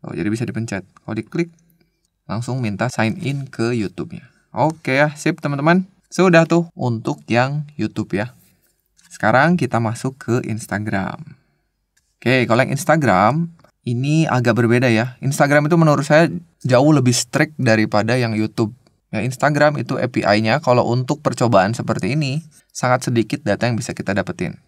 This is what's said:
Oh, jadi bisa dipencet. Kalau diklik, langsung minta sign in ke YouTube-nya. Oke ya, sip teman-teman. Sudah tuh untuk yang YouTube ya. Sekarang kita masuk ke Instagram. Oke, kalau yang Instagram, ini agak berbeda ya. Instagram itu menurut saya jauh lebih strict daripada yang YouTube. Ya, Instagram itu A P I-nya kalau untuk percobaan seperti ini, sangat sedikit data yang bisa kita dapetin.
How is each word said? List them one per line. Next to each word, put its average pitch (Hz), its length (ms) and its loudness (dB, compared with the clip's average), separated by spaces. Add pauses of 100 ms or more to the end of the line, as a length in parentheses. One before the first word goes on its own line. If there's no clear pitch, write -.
Oh, - 80 -12
jadi 85 160 -4
bisa 113 160 -2
dipencet. 110 400 -8 (180)
Kalau 104 140 -10
diklik, 165 360 -6 (720)
langsung 120 320 -6
minta 113 320 -4
sign 110 320 -2
in 135 240 -6
ke 117 240 -4
YouTube-nya. 95 580 -6 (220)
Oke 135 480 -2
ya, 147 160 2
sip - 240 -2
teman-teman. 156 480 0 (240)
Sudah 170 360 4
tuh 170 320 0
untuk 120 480 -4
yang 135 480 -2
YouTube 107 400 -6
ya. 107 180 -4 (760)
Sekarang 139 480 2
kita 120 240 -2
masuk 120 340 -6
ke - 180 -4 (120)
Instagram. 104 720 -6 (1000)
Oke, 127 300 0
kalau 123 160 2
yang 117 100 0
Instagram, 139 760 2 (320)
ini 139 480 0
agak 123 240 2
berbeda 120 320 2
ya. 117 320 0
Instagram 147 480 2
itu 160 80 2
menurut 151 320 4
saya 156 240 4 (320)
jauh 127 320 4
lebih 127 160 4
strict - 480 -2
daripada 110 560 2
yang 113 240 -2
YouTube. 107 320 -2 (400)
Ya, 110 160 -4
Instagram 147 560 0
itu 120 160 -6
A - 80 -2
P 127 160 -2
I-nya 110 400 2
kalau 123 280 2
untuk 127 320 -2
percobaan 117 520 2
seperti 113 400 -4
ini, 147 280 -4 (280)
sangat 127 400 -2
sedikit 117 320 -2
data 101 240 -2
yang 120 80 -2
bisa - 200 -6
kita - 200 -6
dapetin. 90 540 -6